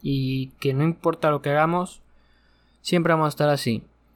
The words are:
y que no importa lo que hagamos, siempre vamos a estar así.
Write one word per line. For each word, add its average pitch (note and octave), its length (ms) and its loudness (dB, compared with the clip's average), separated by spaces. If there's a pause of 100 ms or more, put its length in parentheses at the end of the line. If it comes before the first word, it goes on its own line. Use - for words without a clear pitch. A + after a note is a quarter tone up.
y C3+ 460 -4 (120)
que C3+ 140 0
no C#3+ 100 2
importa E3 460 0
lo D3 120 0
que C#3+ 80 -2
hagamos, E3 520 0 (760)
siempre E3+ 320 2
vamos D#3 140 2
a - 40 0
estar D3 180 0
así. C#3 340 -2 (340)